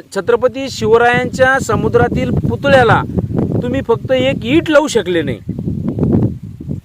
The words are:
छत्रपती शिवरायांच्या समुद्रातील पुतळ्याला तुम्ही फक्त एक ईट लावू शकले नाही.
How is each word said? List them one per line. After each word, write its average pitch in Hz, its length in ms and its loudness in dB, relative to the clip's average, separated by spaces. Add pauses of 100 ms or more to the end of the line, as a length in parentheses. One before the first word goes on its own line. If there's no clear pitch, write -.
(140)
छत्रपती 233 560 0
शिवरायांच्या 247 880 2
समुद्रातील 240 720 0 (100)
पुतळ्याला 233 640 4 (600)
तुम्ही 247 260 -2
फक्त 226 240 0
एक 262 340 0
ईट 311 240 0
लावू 294 180 4
शकले 180 340 0
नाही. 123 160 -4 (1500)